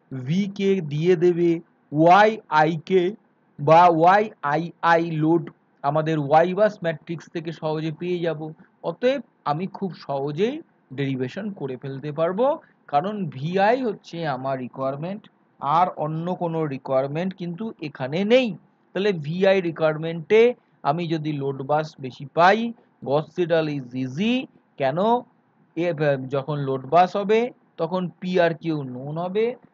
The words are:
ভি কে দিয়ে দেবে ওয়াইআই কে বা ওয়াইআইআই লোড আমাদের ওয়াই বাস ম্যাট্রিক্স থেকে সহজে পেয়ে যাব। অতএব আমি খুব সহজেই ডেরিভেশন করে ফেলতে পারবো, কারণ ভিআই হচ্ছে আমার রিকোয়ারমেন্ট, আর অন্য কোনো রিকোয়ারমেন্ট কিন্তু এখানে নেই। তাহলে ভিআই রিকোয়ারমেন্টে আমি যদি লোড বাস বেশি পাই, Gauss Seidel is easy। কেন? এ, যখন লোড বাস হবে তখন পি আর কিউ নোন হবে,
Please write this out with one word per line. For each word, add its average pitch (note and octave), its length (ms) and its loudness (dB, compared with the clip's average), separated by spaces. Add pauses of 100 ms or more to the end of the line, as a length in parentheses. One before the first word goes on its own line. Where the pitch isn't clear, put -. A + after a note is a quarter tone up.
(120)
ভি C3+ 300 -2 (140)
কে G3 260 0
দিয়ে D#3 340 2
দেবে E3+ 440 2 (320)
ওয়াইআই E3+ 800 4 (140)
কে F#3 180 4 (560)
বা D#3 280 8
ওয়াইআইআই E3+ 1200 2
লোড D#3 320 2 (400)
আমাদের D#3 360 0
ওয়াই D#3 340 4
বাস G#3 200 2 (100)
ম্যাট্রিক্স E3 460 -8
থেকে E3 220 -10
সহজে D#3 400 -6
পেয়ে F3 280 -6
যাব। D#3+ 200 -4 (440)
অতএব A#3+ 380 -2 (240)
আমি D#3+ 220 -2
খুব F#3+ 280 -8
সহজেই D3+ 640 -4 (320)
ডেরিভেশন C3+ 580 -6
করে C3+ 260 -10
ফেলতে C#3 340 -10
পারবো, F#3+ 480 0 (280)
কারণ G3 380 -2
ভিআই F3+ 560 0
হচ্ছে E3+ 460 -6
আমার C3 320 -4
রিকোয়ারমেন্ট, C#3+ 640 -8 (360)
আর D#3 280 2 (100)
অন্য D#3+ 380 -4
কোনো E3 300 -4
রিকোয়ারমেন্ট C#3 720 -4
কিন্তু F3 460 -10
এখানে C#3+ 420 -6
নেই। A#3+ 240 4 (460)
তাহলে G3+ 180 0
ভিআই F#3 500 2
রিকোয়ারমেন্টে E3 800 0 (420)
আমি E3 240 -2
যদি D#3 260 -4
লোড C#3 280 -4
বাস D3+ 260 -2 (140)
বেশি B2+ 320 -12
পাই, G#3+ 400 4 (300)
Gauss C#3+ 320 0
Seidel E3 320 2 (100)
is B2+ 180 -8
easy। C3+ 380 -2 (440)
কেন? C#3 200 0 (800)
এ, E3+ 180 0 (340)
যখন C#3 300 -4
লোড C3+ 280 -4
বাস F3 320 4
হবে G3+ 220 0 (380)
তখন F3 320 -4 (100)
পি F3+ 200 -2
আর E3+ 140 2
কিউ D#3 300 -4
নোন C3 340 -10
হবে, G#3+ 380 -2 (180)